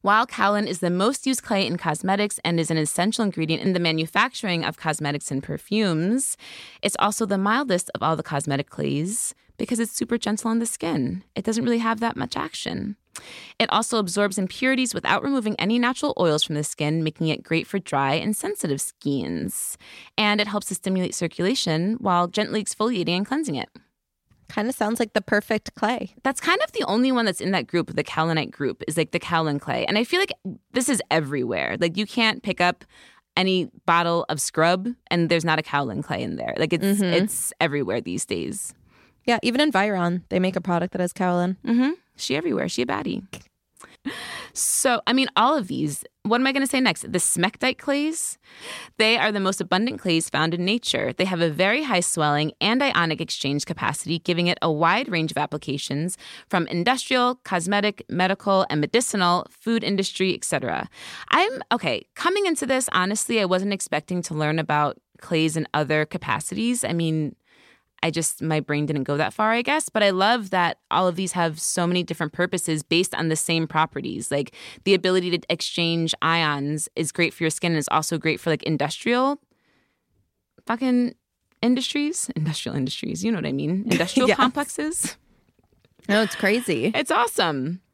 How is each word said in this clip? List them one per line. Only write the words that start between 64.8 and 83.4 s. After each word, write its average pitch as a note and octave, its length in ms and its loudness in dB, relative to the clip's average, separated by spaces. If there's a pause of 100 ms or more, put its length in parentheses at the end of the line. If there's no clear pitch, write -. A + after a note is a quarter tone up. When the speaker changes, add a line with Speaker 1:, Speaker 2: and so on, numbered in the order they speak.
Speaker 1:
clays D#3+ 380 0
in D#3 160 -2
other D3+ 320 2
capacities. G3 800 -2
I - 100 -2
mean, D#3+ 420 0 (640)
I E3 100 0
just, D#3+ 300 -4
my D#3 200 0
brain D3 240 -2
didn't C#3 180 -2
go C#3+ 140 -2
that D3 160 0
far, A3 180 2
I A#3 100 2
guess. D4 280 -2
But G#3+ 140 0
I G3+ 80 6
love G3+ 400 2
that F3 260 0 (120)
all F#3 200 4
of E3 80 -2
these F#3 160 -4
have E3 260 0
so - 260 -2
many F3 160 2
different D#3+ 300 -4
purposes E3+ 500 0
based F3 320 2
on E3 140 -2
the D#3+ 80 2
same D#3+ 320 0
properties. C#3 640 -2
Like, C#3+ 220 -2 (320)
the G3 80 6
ability F3+ 440 2
to E3 120 -2
exchange E3 720 0
ions D3+ 720 0
is D#3 160 -2
great E3+ 220 0
for - 100 -4
your D#3+ 60 4
skin E3+ 240 0
and D#3 60 2
is C#3+ 120 -4
also D#3 260 0
great D#3 220 0
for, E3 120 0
like, - 120 0
industrial A#3 800 0 (1200)
fucking B3 480 2 (480)
industries. C4+ 760 0
Industrial D3+ 400 -2
industries, C#3+ 480 -4
you A3+ 80 2
know G3 40 0
what D#3 80 -2